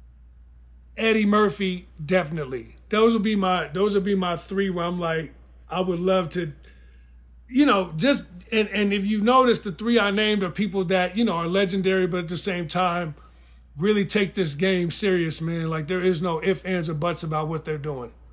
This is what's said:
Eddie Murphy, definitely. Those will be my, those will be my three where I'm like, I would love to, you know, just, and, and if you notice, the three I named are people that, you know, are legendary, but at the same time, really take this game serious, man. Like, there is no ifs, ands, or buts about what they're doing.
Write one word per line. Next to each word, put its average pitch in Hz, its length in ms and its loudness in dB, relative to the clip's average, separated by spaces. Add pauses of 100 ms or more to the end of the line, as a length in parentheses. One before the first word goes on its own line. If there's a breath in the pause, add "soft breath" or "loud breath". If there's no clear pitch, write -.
(960)
Eddie 220 280 2
Murphy, 202 600 2 (160)
definitely. 147 720 -2 (140)
Those 220 240 4
will 226 80 2
be 214 140 0
my, 185 340 0
those 196 260 0
will 202 60 4
be 202 140 0
my 180 200 0
three 190 340 -4
where 175 160 -2
I'm 175 140 -4
like, 160 340 -4 (360)
I 170 120 -2
would 180 180 -2
love 185 320 2
to, 165 200 -4 (960 soft breath)
you 269 180 4
know, 196 300 2
just, 240 300 2 (260)
and, 214 180 2
and 202 240 0
if 202 120 -2
you 208 160 0
notice, 240 380 4
the 202 120 -6
three 226 260 0
I 202 140 2
named 208 320 0
are 180 60 -2
people 196 360 -2
that, 180 300 0
you 226 80 2
know, 202 100 0
are 170 140 -2
legendary, 190 600 2
but 180 140 -2
at 170 80 -8
the 175 80 -4
same 175 300 -2
time, 175 480 -2 (640 soft breath)
really 202 280 2
take 202 280 0
this 165 200 -2
game 175 380 0
serious, 175 500 0
man. 165 280 -4
Like, 160 180 -4
there 180 140 -2
is 180 200 2
no 165 220 -2
ifs, 185 200 0
ands, 180 260 -2
or 170 60 -4
buts 165 280 -2
about 151 240 -2
what 160 160 -6
they're 156 140 -4
doing. 135 340 -8 (220)